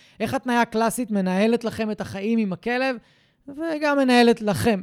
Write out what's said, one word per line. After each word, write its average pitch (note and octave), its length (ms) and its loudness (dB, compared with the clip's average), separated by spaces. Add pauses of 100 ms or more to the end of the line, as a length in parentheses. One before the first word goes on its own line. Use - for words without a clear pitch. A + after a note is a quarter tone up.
(200)
איך G#3+ 140 -4
התניה A#3+ 320 0
קלאסית A3+ 460 -2
מנהלת G3+ 520 2
לכם G#3+ 280 -4
את G#3+ 100 -8
החיים G#3 380 -2
עם G3+ 140 -2
הכלב, B3 420 -2 (520)
וגם D4 500 -2
מנהלת A#3+ 440 6
לכם G#3 420 0